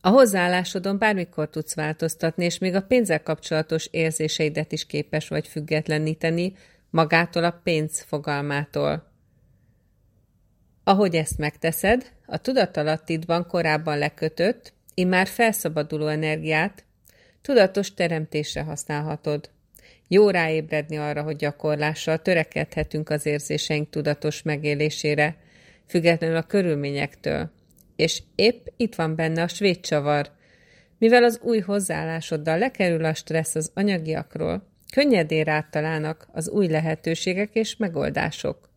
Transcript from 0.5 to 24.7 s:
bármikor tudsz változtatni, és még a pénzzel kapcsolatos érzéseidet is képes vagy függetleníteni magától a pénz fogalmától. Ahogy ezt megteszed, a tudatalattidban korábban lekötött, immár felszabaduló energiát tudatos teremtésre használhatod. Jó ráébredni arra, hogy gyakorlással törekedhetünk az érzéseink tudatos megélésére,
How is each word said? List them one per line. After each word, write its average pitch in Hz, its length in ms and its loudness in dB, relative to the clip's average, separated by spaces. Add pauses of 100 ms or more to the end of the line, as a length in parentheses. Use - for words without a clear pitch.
bármikor 190 520 0
tudsz - 240 -8
változtatni, 160 680 -2
és 170 140 -2
még 185 160 -2
a 190 80 2
pénzzel 196 400 2
kapcsolatos 160 680 -2
érzéseidet 156 840 -2
is 151 140 -6
képes - 420 -6
vagy 151 200 -4
függetleníteni 160 1040 -2 (380)
magától 165 540 2
a 170 180 -2
pénz 156 380 -2
fogalmától. 143 1120 -4 (1700)
Ahogy 196 300 4
ezt 156 240 0
megteszed, 165 760 0 (140)
a - 120 -8
tudatalattidban 170 1080 -2
korábban 156 520 0
lekötött, 160 760 -2 (220)
immár 185 320 2
felszabaduló 160 800 -2
energiát 156 800 -2 (580)
tudatos 196 520 4
teremtésre 156 680 -2
használhatod. 151 880 -6 (580)
Jó 202 220 8
ráébredni 160 680 0
arra, 147 260 -2
hogy 151 140 -4
gyakorlással 151 840 -2
törekedhetünk 156 880 -2
az 151 160 -2
érzéseink 151 640 -2
tudatos 151 520 -4
megélésére, 151 960 0 (500)